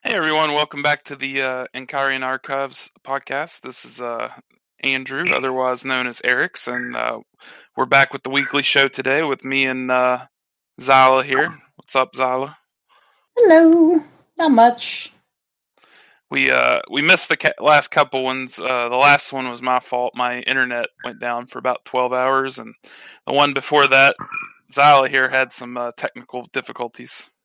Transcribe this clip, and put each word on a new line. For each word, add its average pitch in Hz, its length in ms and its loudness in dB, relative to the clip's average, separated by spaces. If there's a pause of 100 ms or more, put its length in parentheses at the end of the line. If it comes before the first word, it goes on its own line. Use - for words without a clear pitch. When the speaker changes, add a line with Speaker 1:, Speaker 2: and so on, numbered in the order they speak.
Speaker 1:
Hey, 233 100 -4
everyone. 156 380 0
Welcome 147 280 -2
back 147 220 -2
to 143 120 -14
the, 135 260 -8
uh, 127 320 -4
Enkarian 131 520 -4
Archives 135 640 -8 (160)
podcast. 139 560 -8
This 127 240 -12
is, 123 160 -16
uh, 117 300 -8 (520)
Andrew, 135 500 -6
otherwise 127 520 -4
known 127 220 -4
as 120 160 -12
Eric's, 127 440 -4
and, 123 280 -8
uh, 117 240 -4 (580)
we're 131 80 -2
back 135 260 2
with 139 120 -12
the 131 60 -10
weekly 139 340 -2
show 135 240 2
today 135 360 -2
with 139 220 -6
me 135 200 -2
and, 127 240 -4
uh, 127 360 0 (560)
Zyla 131 420 6
here. 147 340 -2 (200)
What's - 180 -10
up, 131 180 0
Zyla? 131 440 -4 (800)
Speaker 2:
Hello. 330 680 6 (340)
Not 320 140 2
much. 240 600 2 (1160)
Speaker 1:
We, 135 220 0
uh, 123 380 2
we 135 120 -4
missed 170 280 2
the 147 80 0
ca-, - 220 0
last 147 300 4
couple 135 340 0
ones. 131 360 -6
Uh, 123 300 -2
the 123 80 -2
last 143 340 4
one 131 180 -6
was 120 120 -12
my 127 180 0
fault. 123 360 -6
My 123 260 -4
internet 123 460 -2 (180)
went 123 140 -12
down 120 280 -6
for - 120 -14
about 123 260 -4
twelve 127 260 -2
hours, 131 480 -2
and 113 140 -16 (540)
the 135 60 -6
one 143 200 2
before 139 340 2
that, 135 280 6 (560)
Zyla 139 360 6
here 131 220 0
had 131 240 -2
some, 123 240 -12
uh, 120 180 -6
technical 127 560 -10
difficulties. - 800 -12 (160)